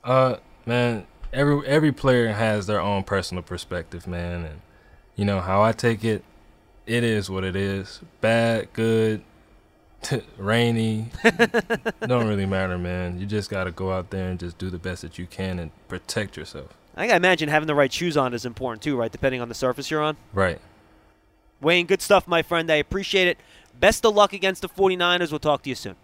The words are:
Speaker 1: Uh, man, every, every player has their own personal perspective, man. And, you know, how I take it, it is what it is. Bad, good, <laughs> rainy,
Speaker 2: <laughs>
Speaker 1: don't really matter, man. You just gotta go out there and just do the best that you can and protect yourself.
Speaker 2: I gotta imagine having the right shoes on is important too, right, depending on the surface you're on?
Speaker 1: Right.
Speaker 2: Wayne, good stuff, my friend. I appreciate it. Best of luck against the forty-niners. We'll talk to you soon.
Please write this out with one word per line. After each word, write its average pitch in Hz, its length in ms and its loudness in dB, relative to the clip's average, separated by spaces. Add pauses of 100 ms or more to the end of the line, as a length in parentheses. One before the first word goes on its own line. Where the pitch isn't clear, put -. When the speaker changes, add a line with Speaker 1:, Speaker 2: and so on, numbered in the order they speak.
Speaker 1:
Uh, 131 340 4 (280)
man, 117 420 0 (240)
every, 143 340 2
every 151 260 4
player 123 420 2
has 107 340 0
their 104 140 0
own 98 220 0
personal 90 400 -4
perspective, 87 640 -10
man. 87 380 -6
And, 78 160 -14 (540)
you 101 100 -2
know, 98 140 2
how 95 240 2
I 113 80 4
take 113 320 0
it, 110 200 -2 (640)
it 120 180 0
is 107 260 0
what 95 140 -4
it 95 120 -4
is. 98 460 -4 (200)
Bad, 117 520 2
good, 110 500 2 (880)
<laughs> - 260 -6
rainy, 113 720 0 (480)
Speaker 2:
<laughs> - 440 -4
Speaker 1:
don't 123 260 2
really 98 180 0
matter, 95 320 -2
man. 90 420 -4
You 98 60 -6
just 101 240 -4
gotta 92 220 -4
go 95 200 -4
out 92 180 -4
there 92 200 -4
and 90 100 -6
just 87 180 -10
do 92 120 -6
the 90 80 -8
best 90 240 -8
that 82 160 -14
you 90 80 -10
can 92 340 -6
and 80 120 -10 (160)
protect 95 500 -8
yourself. 73 400 -14 (180)
Speaker 2:
I 196 120 -4
gotta 214 100 4
imagine 170 320 2
having 156 180 2
the 151 80 0
right 139 160 4
shoes 170 240 -4
on 127 180 2
is 117 120 -8
important 117 360 -8
too, 147 140 -2
right, 113 160 -2
depending 131 300 -2
on 120 80 -8
the 117 60 -10
surface 131 340 -2
you're 151 140 0
on? 151 140 -2 (160)
Speaker 1:
Right. 95 260 0 (1000)
Speaker 2:
Wayne, 175 260 2
good 190 140 2
stuff, 190 260 4
my 165 160 2
friend. 165 280 0
I 151 40 6
appreciate 185 520 0
it. - 120 0 (400)
Best 214 260 4
of 214 80 6
luck 202 200 6
against 190 280 -2
the 190 80 -8
forty-niners. 175 600 2
We'll 151 80 -4
talk 147 240 0
to 135 60 -8
you 123 60 -4
soon. 95 280 -12